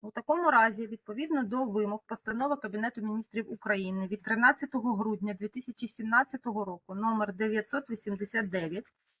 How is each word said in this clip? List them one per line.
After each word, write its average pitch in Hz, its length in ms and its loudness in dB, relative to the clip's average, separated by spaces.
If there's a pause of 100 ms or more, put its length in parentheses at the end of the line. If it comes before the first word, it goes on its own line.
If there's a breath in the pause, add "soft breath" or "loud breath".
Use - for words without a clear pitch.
У 214 100 -12
такому 311 400 2
разі, 226 360 6
відповідно 254 560 -2
до 247 220 0
вимог 208 400 0
постанови 233 500 -2
Кабінету 220 460 -4
Міністрів 214 500 -4
України 190 560 -2
від 202 140 -4
тринадцятого 240 720 2
грудня 208 380 -2
дві 196 140 -8
тисячі 240 400 -8
сімнадцятого 226 800 0
року, 185 300 -10
номер 208 380 0
дев'ятсот 220 560 -2
вісімдесят 208 600 -4
дев'ять, 175 360 -2 (340)